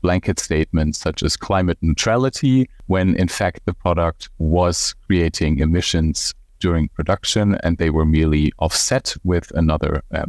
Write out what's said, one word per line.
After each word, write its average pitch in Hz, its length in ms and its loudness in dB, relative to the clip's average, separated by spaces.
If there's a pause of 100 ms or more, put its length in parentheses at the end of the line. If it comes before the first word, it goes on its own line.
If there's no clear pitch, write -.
blanket 90 360 0
statements 78 600 0
such - 220 -6
as - 140 -2
climate 92 440 -2
neutrality, 127 880 0 (180)
when 92 300 2
in 92 100 2
fact - 380 -4
the 90 80 -4
product 82 560 -2 (100)
was 85 560 0 (120)
creating 82 520 0
emissions 80 720 0 (280)
during 82 300 0
production 101 760 0
and - 140 0
they 82 120 2
were 78 140 2
merely 78 560 4
offset - 640 -2
with 90 280 -2
another, 78 500 0 (100)
uh, 76 160 -4